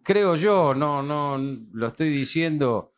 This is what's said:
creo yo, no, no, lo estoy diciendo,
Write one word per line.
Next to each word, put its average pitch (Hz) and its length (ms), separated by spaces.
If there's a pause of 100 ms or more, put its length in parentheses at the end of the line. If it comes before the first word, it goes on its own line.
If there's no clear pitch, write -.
creo 196 340
yo, 170 380
no, 143 280
no, 143 340 (360)
lo 113 160
estoy 156 220
diciendo, 143 880